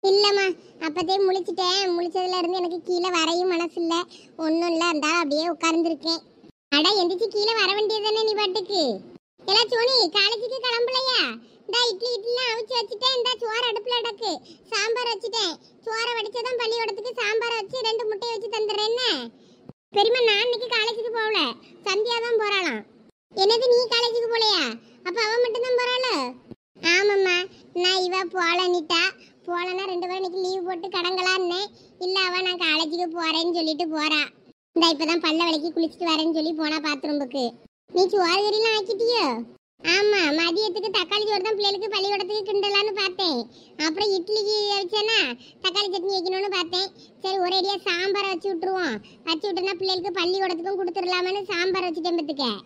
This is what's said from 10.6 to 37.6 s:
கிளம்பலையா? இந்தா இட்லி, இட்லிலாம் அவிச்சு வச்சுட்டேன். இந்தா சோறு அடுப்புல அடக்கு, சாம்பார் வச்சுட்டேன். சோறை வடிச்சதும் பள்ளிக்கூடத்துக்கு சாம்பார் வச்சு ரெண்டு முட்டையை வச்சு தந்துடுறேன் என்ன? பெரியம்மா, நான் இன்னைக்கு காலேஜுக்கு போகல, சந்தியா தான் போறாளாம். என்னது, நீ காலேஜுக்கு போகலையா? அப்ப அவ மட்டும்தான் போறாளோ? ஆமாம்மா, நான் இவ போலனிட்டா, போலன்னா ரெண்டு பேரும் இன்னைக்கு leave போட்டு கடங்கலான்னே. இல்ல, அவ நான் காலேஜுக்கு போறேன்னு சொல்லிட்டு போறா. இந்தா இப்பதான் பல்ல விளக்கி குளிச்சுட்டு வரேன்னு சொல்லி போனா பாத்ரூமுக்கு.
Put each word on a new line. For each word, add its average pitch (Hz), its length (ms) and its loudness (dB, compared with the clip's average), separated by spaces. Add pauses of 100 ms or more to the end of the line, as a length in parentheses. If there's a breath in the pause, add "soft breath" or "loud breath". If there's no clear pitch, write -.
கிளம்பலையா? 508 540 0 (460 loud breath)
இந்தா 453 160 0 (100)
இட்லி, 453 260 -4
இட்லிலாம் 480 340 -4
அவிச்சு 453 280 -4
வச்சுட்டேன். 508 400 -2
இந்தா 494 140 0 (100)
சோறு 466 280 -2
அடுப்புல 480 300 -2
அடக்கு, 440 300 -4 (400 loud breath)
சாம்பார் 453 420 0
வச்சுட்டேன். 403 400 -4 (320 loud breath)
சோறை 453 320 -2
வடிச்சதும் 466 440 -4
பள்ளிக்கூடத்துக்கு 453 600 -4
சாம்பார் 453 380 0
வச்சு 440 300 -4
ரெண்டு 453 200 -2
முட்டையை 440 260 -4
வச்சு 427 200 -6
தந்துடுறேன் 427 360 0
என்ன? 494 120 0 (920 loud breath)
பெரியம்மா, 453 320 4
நான் 415 180 4
இன்னைக்கு 480 300 -2
காலேஜுக்கு 440 420 -2
போகல, 427 220 0 (480 loud breath)
சந்தியா 427 280 0 (100)
தான் 466 160 2
போறாளாம். 370 400 0 (600)
என்னது, 453 320 4
நீ 480 40 6 (180)
காலேஜுக்கு 466 360 2
போகலையா? 427 320 2 (440 loud breath)
அப்ப 359 180 -4
அவ 427 180 0
மட்டும்தான் 494 380 0
போறாளோ? 494 340 0 (800)
ஆமாம்மா, 392 440 4 (460 loud breath)
நான் 370 240 2
இவ 370 180 -2 (100)
போலனிட்டா, 349 680 2 (440 loud breath)
போலன்னா 359 440 -4
ரெண்டு 359 160 -4
பேரும் 359 120 -4
இன்னைக்கு 370 240 -4
leave 370 240 -2
போட்டு 370 200 -6 (100)
கடங்கலான்னே. 370 640 0 (440 loud breath)
இல்ல, 381 120 0 (100)
அவ 359 180 -2
நான் 359 220 -2
காலேஜுக்கு 320 400 0 (100)
போறேன்னு 330 420 0
சொல்லிட்டு 320 360 0
போறா. 302 260 2 (540)
இந்தா 330 160 6
இப்பதான் 320 340 0
பல்ல 330 220 2
விளக்கி 320 240 0
குளிச்சுட்டு 330 400 0
வரேன்னு 311 260 2
சொல்லி 320 220 0
போனா 311 260 0
பாத்ரூமுக்கு. 285 580 -2 (520)